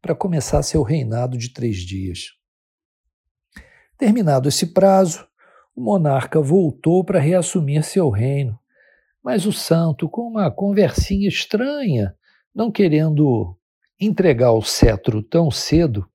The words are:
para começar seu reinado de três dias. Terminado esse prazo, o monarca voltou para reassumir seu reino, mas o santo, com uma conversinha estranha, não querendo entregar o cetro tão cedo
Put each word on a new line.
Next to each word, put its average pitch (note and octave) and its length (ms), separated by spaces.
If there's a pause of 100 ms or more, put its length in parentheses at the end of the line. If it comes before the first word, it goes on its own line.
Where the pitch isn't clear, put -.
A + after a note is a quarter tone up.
para F3 120
começar D3+ 500
seu D3+ 200
reinado B2 540
de A#2+ 160
três A#2 240
dias. F#2 480 (1700)
Terminado E3 520
esse F3 180
prazo, F#3+ 580 (480)
o B3 80
monarca D#3 600
voltou E3 640
para F#3 160
reassumir D#3 640
seu E3+ 240
reino, A#2+ 500 (640)
mas G#3+ 220
o G#3 80
santo, E3 560
com A#3 180
uma G#3+ 240
conversinha G3+ 760
estranha, G#3 840 (400)
não A3+ 160
querendo D3+ 880 (400)
entregar D#3+ 540
o A2+ 100
cetro G#2+ 640
tão E3 260
cedo C3 640